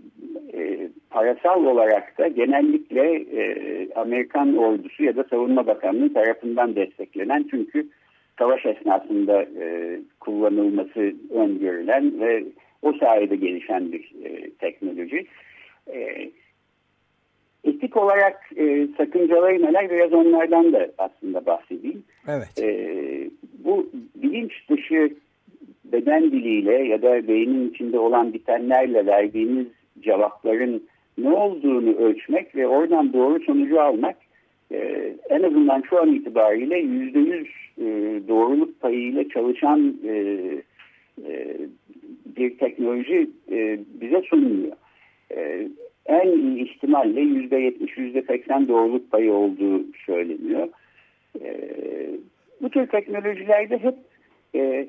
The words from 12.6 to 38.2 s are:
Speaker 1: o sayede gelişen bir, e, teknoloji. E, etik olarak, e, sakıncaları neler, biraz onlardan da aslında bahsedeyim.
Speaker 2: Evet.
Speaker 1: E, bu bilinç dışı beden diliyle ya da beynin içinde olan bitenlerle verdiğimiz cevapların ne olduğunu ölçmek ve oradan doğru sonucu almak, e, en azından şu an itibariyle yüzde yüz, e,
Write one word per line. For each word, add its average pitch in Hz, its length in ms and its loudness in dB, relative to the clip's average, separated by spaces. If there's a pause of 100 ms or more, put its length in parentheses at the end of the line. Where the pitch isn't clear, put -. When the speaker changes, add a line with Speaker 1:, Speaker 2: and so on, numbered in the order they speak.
Speaker 1:
o 151 120 0
sayede 107 420 2
gelişen 90 560 -4
bir, 82 200 -14 (120)
e, 78 260 -14
teknoloji. 90 760 -8 (680)
E, - 360 -12 (1300)
etik 285 340 -8
olarak, 196 600 0
e, 147 300 0 (100)
sakıncaları 170 640 2
neler, 175 280 2
biraz 170 240 2
onlardan 165 600 4
da 95 240 0
aslında 92 480 -6
bahsedeyim. 85 580 -6 (240)
Speaker 2:
Evet. 143 340 -8
Speaker 1:
E, 73 680 -6 (340)
bu - 260 0 (260)
bilinç 240 540 -6
dışı 151 400 2 (760)
beden 254 380 2
diliyle 117 500 2
ya 123 280 2
da 120 260 2
beynin 120 420 2
içinde 120 300 -4
olan 117 340 2
bitenlerle 120 720 2
verdiğimiz 110 640 0 (340)
cevapların 110 840 0 (340)
ne 131 120 0
olduğunu 139 680 2
ölçmek - 600 0
ve 131 120 0
oradan 151 460 2
doğru 135 260 4
sonucu 143 420 2
almak, 135 340 2 (560)
e, - 420 -6 (160)
en 185 140 4
azından 143 460 4
şu 180 120 4
an 156 120 6
itibariyle 117 640 2
yüzde 131 420 0
yüz, 160 280 0 (300)
e, 120 60 -6 (440)